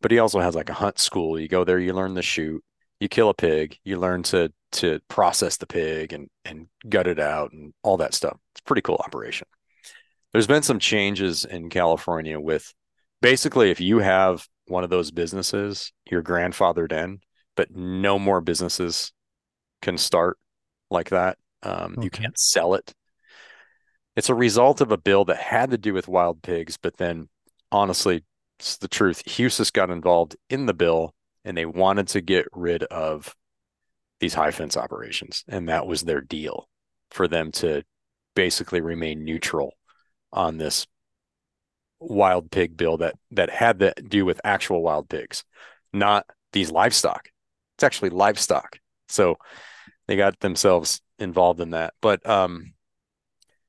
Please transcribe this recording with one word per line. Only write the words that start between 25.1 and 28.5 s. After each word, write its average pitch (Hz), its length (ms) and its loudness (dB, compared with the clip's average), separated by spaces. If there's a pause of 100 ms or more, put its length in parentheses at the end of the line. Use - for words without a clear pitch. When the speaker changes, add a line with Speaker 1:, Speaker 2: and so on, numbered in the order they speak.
Speaker 1:
that 85 120 0
had 120 340 0
to 120 60 0
do 101 160 -2
with 92 140 -4
wild 87 340 2
pigs, 85 360 -6
but - 200 -6
then 85 320 -6 (420)
honestly, 95 540 0 (340)